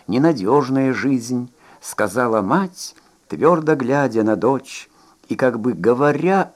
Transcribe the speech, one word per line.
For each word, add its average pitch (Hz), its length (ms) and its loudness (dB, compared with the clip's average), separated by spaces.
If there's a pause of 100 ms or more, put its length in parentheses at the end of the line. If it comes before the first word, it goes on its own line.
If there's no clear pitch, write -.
ненадежная 131 880 2
жизнь», 123 560 -2 (300)
сказала 110 640 -2
мать, 180 520 -4 (320)
твердо 156 480 2
глядя 127 480 0
на 107 140 2
дочь, 120 520 -4 (400)
и 117 80 -6
как 123 220 0
бы 117 140 -2
говоря 147 840 0